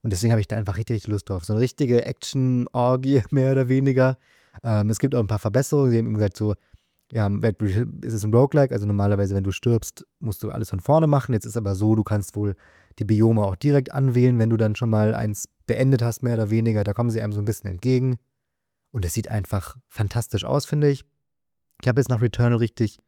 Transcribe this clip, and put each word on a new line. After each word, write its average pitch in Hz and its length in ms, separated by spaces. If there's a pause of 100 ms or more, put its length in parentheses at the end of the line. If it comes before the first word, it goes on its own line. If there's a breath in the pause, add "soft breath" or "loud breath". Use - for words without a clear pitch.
Und 107 120
deswegen 107 180
hab 113 80
ich 101 80
da 107 80
einfach 98 220
richtig, 113 180
richtig 104 160
Lust 101 180
drauf. 92 140
So 104 100
eine 110 80
richtige 120 440
Action-Orgie, 127 1200
<laughs> - 40
mehr 135 200
oder 131 160
weniger. 131 500 (460 soft breath)
Ähm, 107 260
es 110 100
gibt - 140
auch 123 60
ein 107 80
paar 107 120
Verbesserungen. 135 520
Sie 117 60
haben 113 80
eben 110 100
gesagt, 104 220
so, 104 180 (560)
ja, 107 160
im 101 120
Red 110 220
Re-, 107 260 (140)
ist 113 120
es 101 100
ein 107 100
Roguelike, 135 400
also 104 120
normalerweise, 101 500
wenn 98 80
du 95 80
stirbst, - 540 (140)
musst - 240
du 104 80
alles - 180
von 98 100
vorne 156 280
machen. 139 260
Jetzt 107 120
ist 107 120
aber 101 180
so, 107 200
du 107 80
kannst 104 320
wohl 101 200 (440 soft breath)
die 110 60
Biome 107 380
auch 98 120
direkt 139 360
anwählen, 123 480
wenn 113 100
du 117 80
dann 107 180
schon 117 140
mal 107 240
eins 107 360 (180)
beendet 131 340
hast, 117 220
mehr 120 120
oder 110 140
weniger. 110 340
Da 101 100
kommen 120 160
sie 110 120
einem 107 120
so 104 80
ein 104 40
bisschen 107 240
entgegen. 123 480 (760)
Und 101 120
es 82 100
sieht - 160
einfach 101 480 (100)
fantastisch - 580
aus, 143 200
finde 147 240
ich. 139 160 (760)
Ich - 60
hab 123 100
jetzt 131 120
nach 113 120
Returnal 120 360
richtig, 113 400 (100)